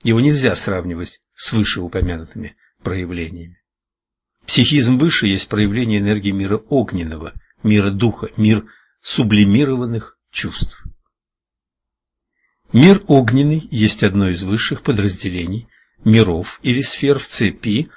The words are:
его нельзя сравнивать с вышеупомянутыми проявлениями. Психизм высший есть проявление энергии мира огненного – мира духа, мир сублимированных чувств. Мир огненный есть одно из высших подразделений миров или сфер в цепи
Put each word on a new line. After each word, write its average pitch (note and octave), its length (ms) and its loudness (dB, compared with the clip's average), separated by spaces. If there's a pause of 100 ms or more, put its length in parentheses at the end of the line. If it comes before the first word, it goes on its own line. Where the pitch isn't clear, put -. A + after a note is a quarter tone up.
его A2+ 160 2
нельзя C3 340 2
сравнивать F2 680 -6 (120)
с - 180 -6
вышеупомянутыми F2+ 1040 -4 (300)
проявлениями. E2+ 760 -8 (840)
Психизм B2+ 500 2
высший C3 340 0
есть F#2+ 180 -4
проявление G#2+ 500 -2
энергии G2+ 320 -2
мира G2 280 -2 (100)
огненного – E2 640 -4 (320)
мира G#2 260 2
духа, G#2 460 -2
мир G#2+ 300 2 (360)
сублимированных A#2 1120 0 (140)
чувств. - 500 -6 (1900)
Мир F#3 360 8
огненный C#3+ 640 2
есть G#2+ 320 0
одно G2 260 2
из F2+ 140 -4
высших G#2 380 -4
подразделений G2 840 -4 (380)
миров G2+ 580 2
или B2+ 200 0
сфер C#3 360 0
в - 80 -14
цепи A#2 720 -4